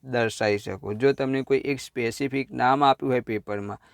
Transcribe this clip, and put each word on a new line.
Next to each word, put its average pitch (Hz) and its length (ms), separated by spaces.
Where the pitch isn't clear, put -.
દર્શાવી 113 540
શકો. 98 360
જો 131 200
તમને 135 300
કોઈ 135 140
એક 139 220
સ્પેસિફિક 131 720
નામ 127 320
આપ્યું 135 280
હોય 123 100
પેપરમાં 104 560